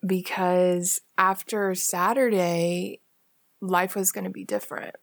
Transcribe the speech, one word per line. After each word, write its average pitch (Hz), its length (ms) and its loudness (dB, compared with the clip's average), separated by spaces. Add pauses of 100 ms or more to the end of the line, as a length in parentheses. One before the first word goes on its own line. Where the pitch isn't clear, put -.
because 180 920 2 (180)
after 190 560 0
Saturday, 180 1300 0 (600)
life 185 340 0
was 190 180 0
gonna 190 180 -6
be 190 140 -12
different. - 580 -6